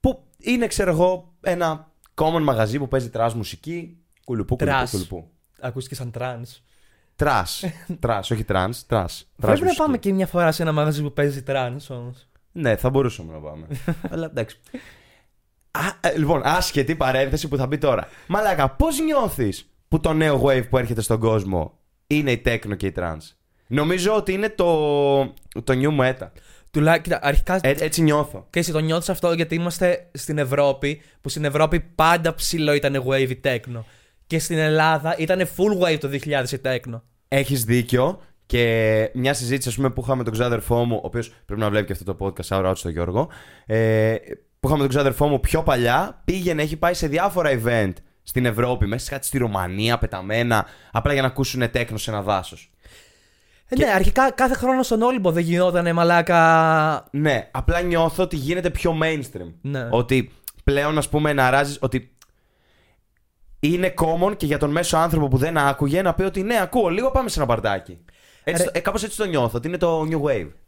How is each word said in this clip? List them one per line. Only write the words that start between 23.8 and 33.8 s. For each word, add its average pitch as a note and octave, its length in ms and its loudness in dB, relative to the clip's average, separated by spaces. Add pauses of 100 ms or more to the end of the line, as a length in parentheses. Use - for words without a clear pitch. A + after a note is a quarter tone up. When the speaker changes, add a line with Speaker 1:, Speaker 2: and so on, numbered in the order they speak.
Speaker 1:
ότι G3 160 -2
είναι G3+ 160 -2
το, F#3 180 0 (1000)
το C3 160 2
new D3 200 0
meta. C3 280 0 (420)
Speaker 2:
Τουλά-, D#3+ 320 4
κοίτα, D#3+ 200 -2
αρχικά D3+ 400 4
Speaker 1:
Ε, C3+ 160 4
έτσι D#3+ 240 0
νιώθω. D3 480 2
Speaker 2:
Και - 80 -2
εσύ E3 140 -2
το D#3 60 0
νιώθεις D#3+ 300 -2
αυτό F3 240 0
γιατί E3 220 -2
είμαστε F3 580 -2
στην D3 260 -6
Ευρώπη, C#3+ 600 0 (200)
που - 80 -8
στην D3+ 160 -6
Ευρώπη D3+ 360 2
πάντα E3 540 2
ψηλό D#3 400 0
ήταν C#3 320 0
wave C3+ 240 2
η B2+ 140 -6
techno. A#2+ 380 -4 (440)